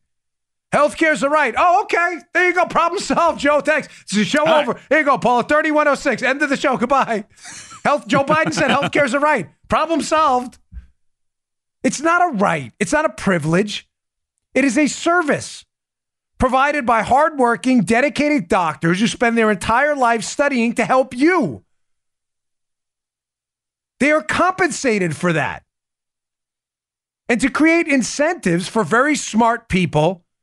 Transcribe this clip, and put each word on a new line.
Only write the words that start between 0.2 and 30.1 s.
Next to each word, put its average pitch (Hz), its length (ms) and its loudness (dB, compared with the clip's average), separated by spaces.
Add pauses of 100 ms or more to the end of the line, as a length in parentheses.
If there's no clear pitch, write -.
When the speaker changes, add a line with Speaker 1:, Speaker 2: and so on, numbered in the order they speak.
Speaker 1:
Healthcare's 285 500 0
a 277 60 0
right. 285 280 0
Oh, 349 260 4
okay. 349 340 -2 (160)
There 359 160 2
you 349 40 0
go. 349 120 0
Problem 339 340 -2
solved, 302 400 0
Joe. 285 220 2
Thanks. 285 260 -2 (140)
It's - 160 -6
a 208 80 2
show 294 160 0
Speaker 2:
All 302 60 2
right. 302 200 4
Speaker 1:
over. 220 120 -4 (100)
Here 302 100 4
you 294 60 0
go, 269 120 2
Paul. 233 260 2
Thirty-one 302 440 2
oh 277 80 4
six. 247 260 -2
End 262 200 -2
of 294 80 0
the 269 80 0
show. 269 180 0
Goodbye. 226 480 0 (600)
Health. 294 220 0
Joe 277 180 2
Biden 311 280 0
said 277 160 0
healthcare's 277 440 0
a 277 60 0
right. 277 280 0 (220)
Problem 311 320 0
solved. 262 560 0 (1300)
It's 254 180 -4
not 339 200 2
a 330 160 0
right. 165 420 -2
It's - 120 -4
not 302 140 0
a - 40 -4
privilege. 180 800 -2 (680)
It 262 120 2
is 247 120 0
a 302 100 4
service 302 760 -2 (760)
provided 262 480 0
by 226 160 2
hardworking, 254 800 2
dedicated 269 680 0
doctors 175 500 0
who 220 80 2
spend 233 300 -2
their 220 120 4
entire 247 460 0
life 233 280 0
studying 247 500 -2
to 233 100 -2
help 254 320 0
you. 254 480 0 (2500)
They 285 100 2
are 311 100 2
compensated 262 920 -2
for 175 160 -2
that. 131 320 -4 (1700)
And 240 100 0
to 254 100 0
create 330 380 2
incentives 269 800 -2
for 220 160 -2
very 254 320 2
smart 233 540 0
people 175 540 0 (180)